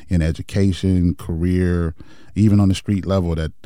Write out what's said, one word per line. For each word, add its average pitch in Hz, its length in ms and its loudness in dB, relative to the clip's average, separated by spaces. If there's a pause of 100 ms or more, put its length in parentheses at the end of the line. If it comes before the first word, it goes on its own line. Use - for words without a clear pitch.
in 90 120 2
education, 90 920 0
career, 87 800 -2 (400)
even 101 240 4
on 98 100 4
the 95 60 2
street 101 300 -4
level, 87 300 0
that 80 160 -4 (140)